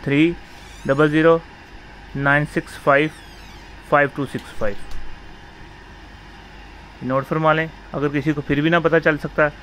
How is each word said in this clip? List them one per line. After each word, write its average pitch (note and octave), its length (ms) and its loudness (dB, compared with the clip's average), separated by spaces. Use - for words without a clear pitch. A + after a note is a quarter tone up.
थ्री D#3 320 2
डबल D3 220 2
ज़ीरो E3 300 4
नाइन C#3+ 300 2
सिक्स - 300 -8
फ़ाइव D3+ 340 2
फ़ाइव C#3+ 240 4
टू C#3 120 -4
सिक्स - 240 -10
फ़ाइव। G2+ 240 -2
नोट C3 200 -2
फरमा D#3 300 2
लें। D#3+ 160 0
अगर C#3 160 -2
किसी D3 240 -2
को C#3+ 80 -4
फिर C#3+ 200 0
भी D#3 80 2
ना E3+ 120 4
पता D#3+ 180 2
चल D#3 200 2
सकता D3+ 300 0